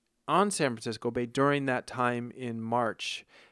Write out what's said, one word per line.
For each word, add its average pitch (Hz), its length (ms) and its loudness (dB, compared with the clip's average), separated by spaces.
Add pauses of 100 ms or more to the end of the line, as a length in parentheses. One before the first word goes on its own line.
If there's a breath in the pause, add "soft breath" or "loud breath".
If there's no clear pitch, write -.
(260)
on 185 240 4
San 151 200 2
Francisco 117 400 -4
Bay 123 160 -2
during 139 400 2
that 127 200 0
time 123 480 -2
in 117 280 -6
March 113 640 -2 (260 soft breath)